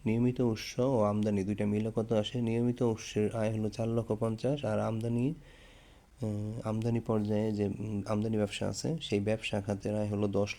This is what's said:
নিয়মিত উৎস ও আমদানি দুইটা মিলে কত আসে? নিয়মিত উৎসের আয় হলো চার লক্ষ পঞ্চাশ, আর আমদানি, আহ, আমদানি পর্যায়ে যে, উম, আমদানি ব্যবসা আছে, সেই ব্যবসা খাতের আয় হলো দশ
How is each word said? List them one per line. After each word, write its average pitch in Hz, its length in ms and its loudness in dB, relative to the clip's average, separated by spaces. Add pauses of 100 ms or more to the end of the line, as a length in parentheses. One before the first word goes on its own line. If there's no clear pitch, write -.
নিয়মিত 120 360 4
উৎস 113 380 0
ও 123 240 4
আমদানি 104 400 2
দুইটা 104 220 0
মিলে 107 300 0
কত 113 160 0
আসে? 110 300 0
নিয়মিত 120 400 2
উৎসের 110 540 0
আয় 110 240 0
হলো 107 100 0
চার 113 180 -4
লক্ষ 117 240 0
পঞ্চাশ, 117 540 0
আর 107 140 0
আমদানি, 117 540 0
আহ, - 1300 -8
আমদানি 113 320 0
পর্যায়ে 110 520 2
যে, 104 140 2
উম, 104 400 -2
আমদানি 110 320 0
ব্যবসা 101 300 0
আছে, 139 340 -2
সেই - 180 0
ব্যবসা 107 420 0
খাতের 104 340 -2
আয় 107 120 0
হলো 104 200 0
দশ 101 320 0